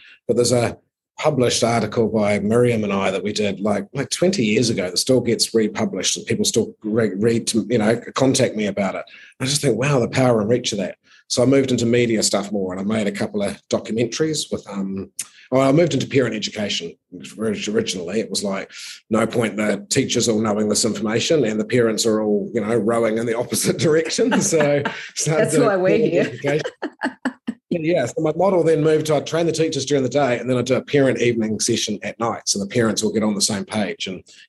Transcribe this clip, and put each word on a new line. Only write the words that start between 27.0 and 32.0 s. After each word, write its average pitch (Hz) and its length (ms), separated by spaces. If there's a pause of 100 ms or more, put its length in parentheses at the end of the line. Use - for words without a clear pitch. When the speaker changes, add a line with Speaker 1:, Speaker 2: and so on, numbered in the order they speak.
Speaker 1:
Yeah, 165 360
so - 160
my 156 140
model 180 280
then 156 180
moved 156 260
to, 156 80
I'd 135 120
train 170 180
the 160 60
teachers 160 340
during 139 180
the 127 60
day, 131 300
and 120 100
then 127 80
I'd 120 80
do 127 100
a 120 60
parent 135 400
evening 110 380
session 107 420